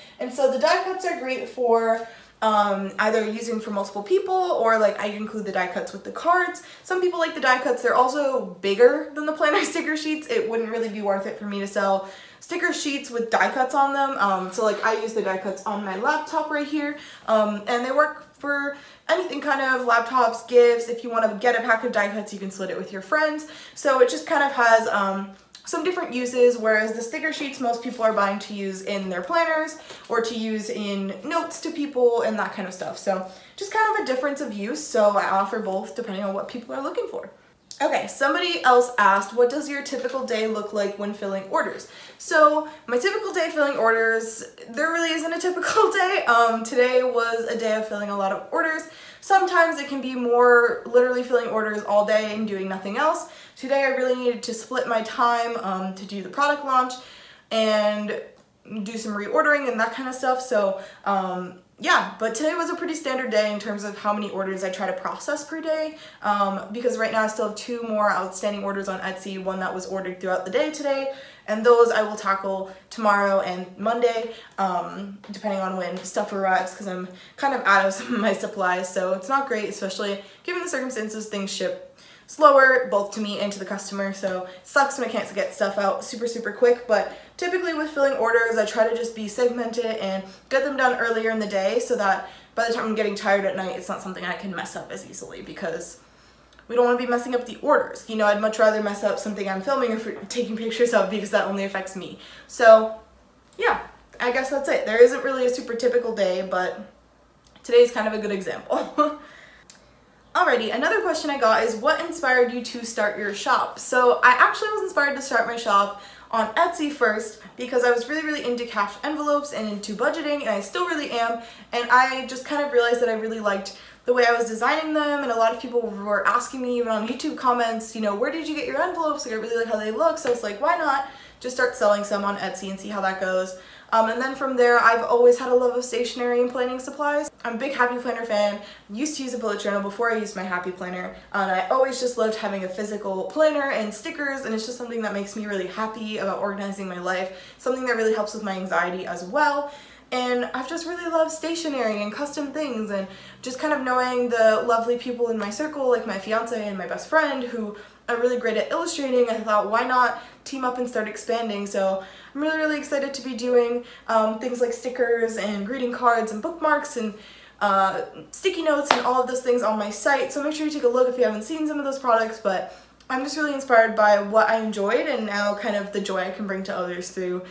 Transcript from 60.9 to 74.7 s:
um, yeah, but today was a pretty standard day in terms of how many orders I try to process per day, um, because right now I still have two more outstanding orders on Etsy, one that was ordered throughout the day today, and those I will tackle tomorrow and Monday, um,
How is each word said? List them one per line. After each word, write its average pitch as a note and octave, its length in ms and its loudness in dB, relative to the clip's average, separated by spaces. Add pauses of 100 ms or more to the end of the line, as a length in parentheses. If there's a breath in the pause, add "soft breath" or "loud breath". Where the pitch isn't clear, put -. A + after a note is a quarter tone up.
um, F#3 540 -2 (180)
yeah, A3+ 400 2
but A3+ 160 -2
today D#4 200 0
was E4 160 -2
a F4+ 40 -4
pretty E4+ 200 -4
standard C4 360 -4
day G#3+ 220 2
in G#3 60 -4
terms G#3 260 -6
of G3+ 140 -8
how G#3 140 0
many G#3 180 -4
orders F#3+ 340 -4
I F#3 60 -4
try F#3+ 160 -4
to F#3 80 -4
process D4 500 -6
per D#4+ 160 -8
day, D#4 360 -4 (260 loud breath)
um, G3+ 500 0
because A#3+ 260 0
right A3 140 0
now A3 100 2
I G#3+ 40 2
still G#3+ 220 -2
have G3+ 80 -8
two A#3+ 260 -8
more G#3+ 280 2
outstanding G3 540 -4
orders G3 240 -4
on F#3 120 -6
Etsy, F#3+ 420 -8
one F#3+ 180 -4
that F#3 140 -4
was F#3 120 -8
ordered F#3 340 -6
throughout F#3 260 -2
the F#3+ 40 -6
day D4+ 200 2
today, C4+ 420 -2 (360 loud breath)
and A3 160 -2
those A#3 260 8
I G#3+ 120 2
will G#3+ 140 -4
tackle F#3+ 560 -2 (160 loud breath)
tomorrow G3+ 520 2
and F#3 260 -4 (120)
Monday, A#3 540 0 (260 loud breath)
um, F#3 600 -4 (140)